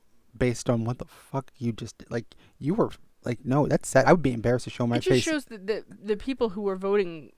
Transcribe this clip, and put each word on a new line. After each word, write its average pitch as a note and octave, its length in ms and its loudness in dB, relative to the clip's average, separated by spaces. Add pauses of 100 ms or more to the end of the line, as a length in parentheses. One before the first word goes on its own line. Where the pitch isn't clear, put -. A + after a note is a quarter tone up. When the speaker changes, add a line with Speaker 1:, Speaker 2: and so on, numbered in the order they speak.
(360)
Speaker 1:
Based A#2+ 360 0
on A2+ 140 2
what B2 140 -4
the - 60 -12
fuck - 520 -10
you A#2+ 140 -2
just G#2+ 280 -10
did?" - 120 -20
Like, A#2+ 220 -8 (260)
you C#3 140 0
were, F3+ 160 2 (360)
like, A#2+ 200 -4
no, C#3+ 220 2
that's D3 220 0
sad. C3 160 6
I C3 60 8
would F3 120 6
be C3 100 2
embarrassed A#2 320 0
to - 60 -10
show - 160 -2
my A#2+ 100 2
Speaker 2:
It B2 40 -2
just - 80 0
Speaker 1:
face. B2+ 140 6
Speaker 2:
shows D#4 220 -2
that G3+ 220 -16
the, G3+ 160 -4 (200)
the G#3 140 -2
people B3+ 320 -4
who G3 120 -8
were G3 140 -2
voting F#3+ 640 -2